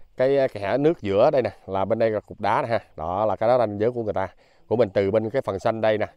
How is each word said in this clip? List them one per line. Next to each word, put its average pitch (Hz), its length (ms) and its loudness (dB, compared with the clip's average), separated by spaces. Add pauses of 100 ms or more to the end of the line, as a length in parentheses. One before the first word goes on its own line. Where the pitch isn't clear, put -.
(160)
cái, 139 220 2
à, 135 100 2
kẻ 104 300 -4
nước 156 220 0
giữa 104 300 4
đây 139 120 2
nè, 107 80 -2 (160)
là 95 180 -2
bên 110 140 0
đây 113 120 2
là 104 100 -2
cục - 200 -14
đá 107 220 0
nè 123 60 -6
ha. 113 120 -2 (160)
Đó 90 300 -2
là 95 100 0
cái 110 120 0
đó 127 100 4
ranh 104 220 -2
giới 120 120 0
của 120 100 -4
người 104 100 -4
ta, 95 160 -4 (380)
của 110 100 -2
mình 113 140 2
từ 98 200 0
bên 110 200 0
cái 131 120 -2
phần 98 160 -4
xanh 113 220 -4
đây 110 180 2
nè. 104 80 -4 (100)